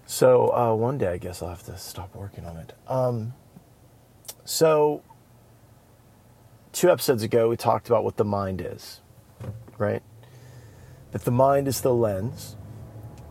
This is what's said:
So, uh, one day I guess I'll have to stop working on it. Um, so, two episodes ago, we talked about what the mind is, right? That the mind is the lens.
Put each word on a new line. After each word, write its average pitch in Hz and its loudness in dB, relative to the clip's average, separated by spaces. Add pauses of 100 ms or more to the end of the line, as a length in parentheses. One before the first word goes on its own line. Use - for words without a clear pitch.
So, 127 4
uh, 117 2
one 120 0
day 95 -2
I 90 -4
guess 90 -10
I'll 85 -6
have 87 -12
to 90 -14
stop - -14
working 98 -14
on 82 -12
it. - -18 (140)
Um, 123 -2 (1080)
so, 151 2 (1700)
two 180 4
episodes 123 2
ago, 113 4
we 117 2
talked 113 0
about 107 4
what 104 -4
the 113 2
mind 98 -2
is, - -12 (760)
right? 107 0 (1120)
That - -8
the 131 0
mind 139 4
is 127 -2
the 131 2
lens. 113 -2 (760)